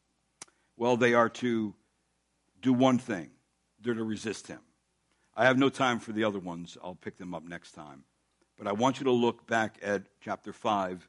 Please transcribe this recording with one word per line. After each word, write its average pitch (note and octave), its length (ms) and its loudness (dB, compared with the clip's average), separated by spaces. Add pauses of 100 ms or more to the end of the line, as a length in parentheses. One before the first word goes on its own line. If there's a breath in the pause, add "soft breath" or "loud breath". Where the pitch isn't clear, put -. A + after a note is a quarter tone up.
(800)
Well, A#2+ 180 2
they A#2+ 160 4
are A#2 160 6
to A2+ 460 -2 (880)
do B2+ 100 4
one B2+ 240 4
thing. G2+ 320 -4 (540)
They're A#2+ 100 -2
to A2+ 100 -4
resist G#2+ 440 -6
him. C2+ 140 -14 (760)
I A2 80 2
have B2+ 140 6
no C#3 100 6
time B2 300 0
for A2 140 -12
the G#2+ 120 0
other G2+ 140 -2
ones. F2 440 -12
I'll F2+ 120 -12
pick - 240 -14
them F#2 160 -12
up D#2+ 100 -10
next E2+ 280 -16
time. C#2+ 320 -20 (520)
But G#2 100 -10
I G2+ 60 -2
want B2 280 0
you C#3 40 -4
to C3 60 2
look A#2+ 360 0
back A2+ 360 -2
at G2+ 220 -2 (180)
chapter G2+ 320 -10
five F#2+ 540 -2